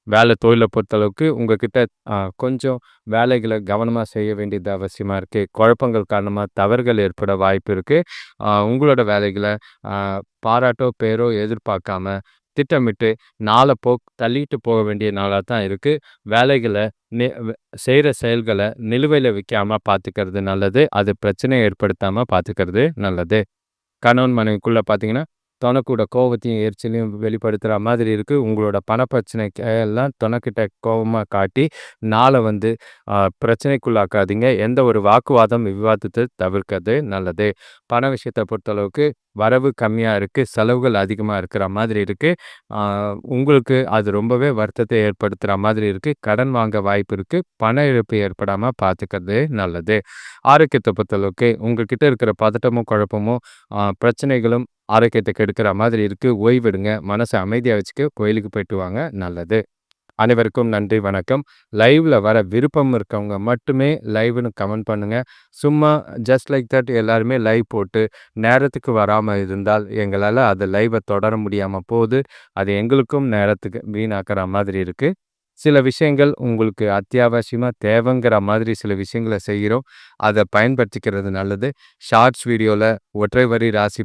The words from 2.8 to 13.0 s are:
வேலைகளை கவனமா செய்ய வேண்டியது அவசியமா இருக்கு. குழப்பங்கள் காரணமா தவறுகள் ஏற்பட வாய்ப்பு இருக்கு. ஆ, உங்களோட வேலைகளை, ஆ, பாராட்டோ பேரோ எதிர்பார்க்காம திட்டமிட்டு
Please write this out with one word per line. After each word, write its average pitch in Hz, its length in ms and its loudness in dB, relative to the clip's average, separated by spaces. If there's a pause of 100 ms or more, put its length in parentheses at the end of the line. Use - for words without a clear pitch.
வேலைகளை 113 520 2
கவனமா 110 460 -2
செய்ய 107 320 -4
வேண்டியது 101 360 -6
அவசியமா 98 460 -6
இருக்கு. 95 340 -4
குழப்பங்கள் 113 560 0
காரணமா 104 460 -2
தவறுகள் 113 460 0
ஏற்பட 98 380 -2
வாய்ப்பு 95 360 0
இருக்கு. 98 260 0 (440)
ஆ, 104 60 -2 (180)
உங்களோட 131 380 2
வேலைகளை, 104 480 0 (320)
ஆ, 98 360 -4 (260)
பாராட்டோ 123 420 2 (100)
பேரோ 113 360 0
எதிர்பார்க்காம 101 840 -4 (400)
திட்டமிட்டு 123 520 0 (280)